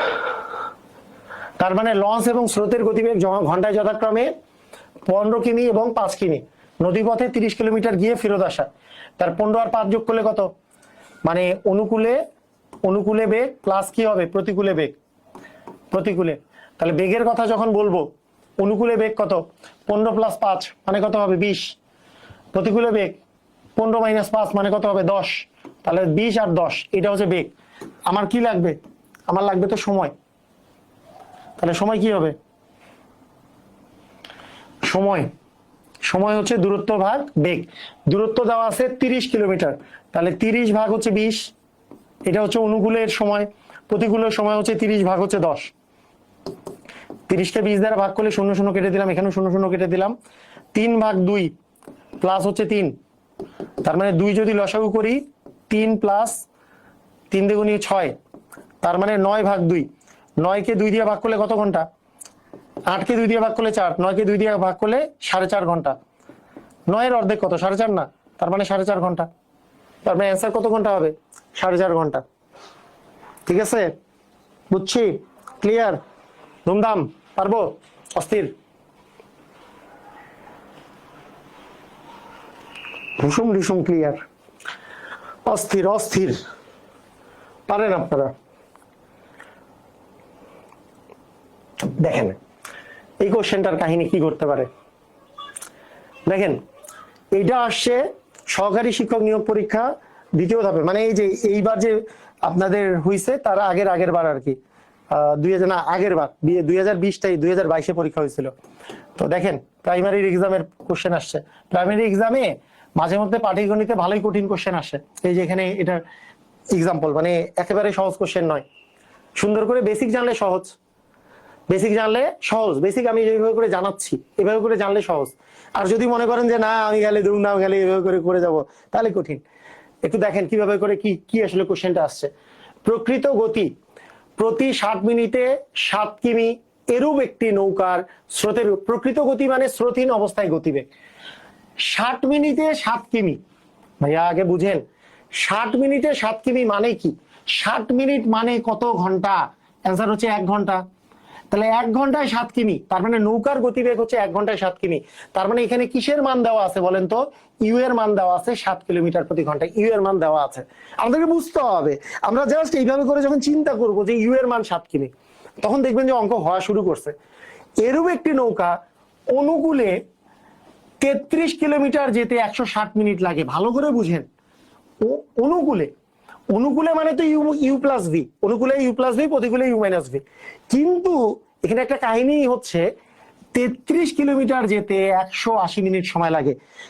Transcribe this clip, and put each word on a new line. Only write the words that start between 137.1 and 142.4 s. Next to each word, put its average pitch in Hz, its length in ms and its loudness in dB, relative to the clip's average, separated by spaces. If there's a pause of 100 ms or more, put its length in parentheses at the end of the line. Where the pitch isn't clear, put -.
একটি 240 320 -2
নৌকার 190 520 0 (260)
স্রোতের, 208 460 0
প্রকৃত 233 440 -2
গতি 269 280 0
মানে 262 220 0
স্রোতহীন 254 420 -2
অবস্থায় 208 380 -2
গতিবেগ, 156 380 -2 (920)
ষাট 247 480 -2
মিনিটে 294 480 2